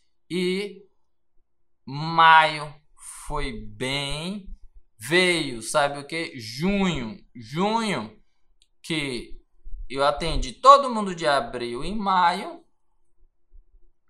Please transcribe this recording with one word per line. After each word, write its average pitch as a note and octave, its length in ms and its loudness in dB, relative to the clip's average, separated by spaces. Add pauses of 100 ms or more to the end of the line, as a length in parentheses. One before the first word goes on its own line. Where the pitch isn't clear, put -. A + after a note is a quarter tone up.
(280)
E F#3 560 -4 (1040)
maio D#3 840 4 (560)
foi C#3 380 -8
bem, C#3+ 920 -8 (440)
veio, D3+ 640 2
sabe C#3+ 360 2
o C#3 80 -12
quê? E3 300 -6
Junho, C3 880 -4 (100)
junho, D3 880 -4 (600)
que C#3 580 -6 (480)
eu C3+ 160 -2
atendi D3 480 0
todo C4+ 420 8
mundo G3+ 200 -2
de D#3+ 120 -4
abril B2 560 -2
em F3+ 140 -6
maio, G3 680 0 (1500)